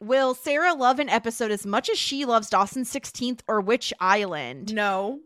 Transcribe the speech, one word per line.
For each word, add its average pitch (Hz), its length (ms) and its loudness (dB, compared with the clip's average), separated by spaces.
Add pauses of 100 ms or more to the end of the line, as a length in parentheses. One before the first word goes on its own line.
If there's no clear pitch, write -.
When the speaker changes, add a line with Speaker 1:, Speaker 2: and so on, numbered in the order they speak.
Speaker 1:
will 254 340 2
Sarah 320 400 0
love 254 260 4
an 277 80 -2
episode 226 420 0
as 202 160 -4
much 208 240 0
as 440 80 -2
she 277 260 -4
loves 226 240 2
Dawson's 202 400 0
sixteenth 247 600 -6
or 214 120 2
Witch 220 380 0
Island? 180 760 0
Speaker 2:
No. 202 540 0